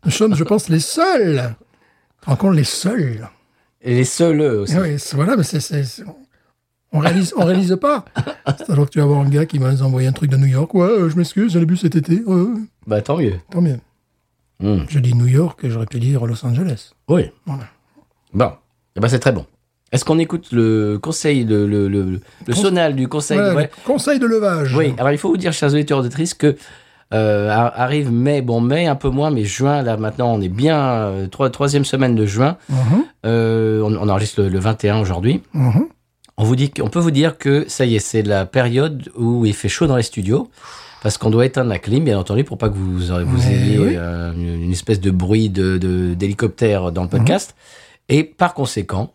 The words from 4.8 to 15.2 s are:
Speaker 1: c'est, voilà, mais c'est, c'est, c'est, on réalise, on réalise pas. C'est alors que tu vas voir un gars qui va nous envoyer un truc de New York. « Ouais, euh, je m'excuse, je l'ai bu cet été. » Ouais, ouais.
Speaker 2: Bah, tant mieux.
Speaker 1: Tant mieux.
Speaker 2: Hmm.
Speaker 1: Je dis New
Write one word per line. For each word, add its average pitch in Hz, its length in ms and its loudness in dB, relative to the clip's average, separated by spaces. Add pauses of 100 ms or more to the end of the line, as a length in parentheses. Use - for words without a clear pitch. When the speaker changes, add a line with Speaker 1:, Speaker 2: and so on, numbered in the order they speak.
Speaker 1:
c'est, - 160 -10
voilà, 170 220 2
mais 180 60 2
c'est, 147 160 -4
c'est, 143 240 -4
c'est, 131 200 -10 (880)
on 151 80 0
réalise, 170 380 0
on 185 80 2
réalise 185 360 2
pas. 285 240 0 (520)
C'est 320 120 -14
alors 147 160 2
que - 60 -8
tu - 80 -2
vas 143 60 4
voir 143 160 2
un 139 80 2
gars 147 160 2
qui 160 120 -6
va 131 140 2
nous 135 120 0
envoyer 131 240 2
un 131 40 2
truc 143 200 -2
de 135 60 2
New 139 100 4
York. « 135 260 0
Ouais, 180 100 4
euh, 190 260 2
je 151 60 -4
m'excuse, 175 380 0
je 175 60 4
l'ai 170 60 4
bu 175 120 2
cet 175 180 0
été. » 170 300 2
Ouais, 185 160 2
ouais. 220 180 -2 (280)
Speaker 2:
Bah, 107 140 0
tant 143 160 -2
mieux. 110 180 0 (160)
Speaker 1:
Tant 170 100 -2
mieux. 143 180 0 (800)
Speaker 2:
Hmm. 95 300 0
Speaker 1:
Je 151 100 0
dis 123 140 2
New 120 140 4